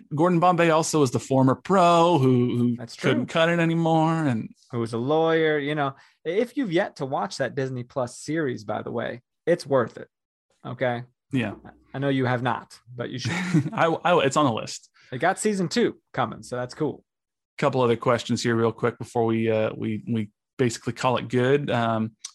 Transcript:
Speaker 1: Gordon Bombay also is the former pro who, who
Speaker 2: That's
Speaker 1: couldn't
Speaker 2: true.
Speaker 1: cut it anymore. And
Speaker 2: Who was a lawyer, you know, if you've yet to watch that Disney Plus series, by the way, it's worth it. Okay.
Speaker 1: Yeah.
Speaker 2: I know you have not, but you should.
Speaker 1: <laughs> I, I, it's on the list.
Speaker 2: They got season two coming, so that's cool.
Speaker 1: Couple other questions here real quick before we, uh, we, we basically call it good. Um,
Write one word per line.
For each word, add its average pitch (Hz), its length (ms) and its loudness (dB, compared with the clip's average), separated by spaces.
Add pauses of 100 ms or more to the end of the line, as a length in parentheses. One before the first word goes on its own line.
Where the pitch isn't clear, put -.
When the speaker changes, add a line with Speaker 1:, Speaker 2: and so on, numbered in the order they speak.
(140)
Speaker 1:
Gordon 170 260 2
Bombay 170 300 4
also 156 320 2
is 131 80 2
the - 100 -2
former 131 340 4
pro 175 640 4
who, 123 380 2
who 120 200 0
Speaker 2:
That's 120 200 -14
Speaker 1:
couldn't 127 300 0
Speaker 2:
true. 165 140 0
Speaker 1:
cut 165 80 4
it 170 100 0
anymore. 165 560 2
And 143 360 -2 (200)
Speaker 2:
Who 123 100 -6
was 113 120 -4
a 117 60 -4
lawyer, 156 600 2
you 147 160 -4
know, 139 200 -2 (300)
if 214 320 -2
you've 247 160 -2
yet 180 240 0
to 143 100 -6
watch 160 320 -6
that 120 160 -4
Disney 131 300 -4
Plus 123 340 -6
series, 139 460 -6
by 107 180 -6
the - 80 -8
way, 117 320 -6 (240)
it's 131 200 0
worth 131 320 2
it. - 100 -18 (560)
Okay. 123 400 -4 (280)
Speaker 1:
Yeah. 110 220 -2 (400)
Speaker 2:
I 135 40 -8
know 139 100 -2
you 135 180 0
have 123 160 0
not, - 360 -6 (160)
but 120 160 -8
you 123 80 -10
should. - 140 -4 (200)
Speaker 1:
<laughs> 147 200 2
I, 143 140 2
I, 165 380 2
it's 135 120 2
on 151 100 4
the 123 60 2
list. - 380 -10 (200)
Speaker 2:
They 127 80 -10
got 175 200 0
season 190 300 -2
two 208 280 0 (160)
coming, 117 300 -4
so 120 140 -10
that's 123 180 -8
cool. - 300 -6 (540)
Speaker 1:
Couple 135 220 2
other 117 160 4
questions 117 460 0
here 117 120 2
real 113 180 2
quick 117 260 -2
before 117 260 -4
we, 113 260 0
uh, 110 260 0
we, 110 320 -6
we 110 200 -4 (300)
basically 123 340 -2
call 123 240 0
it 120 120 -6
good. 127 420 0
Um, 113 420 -2 (220)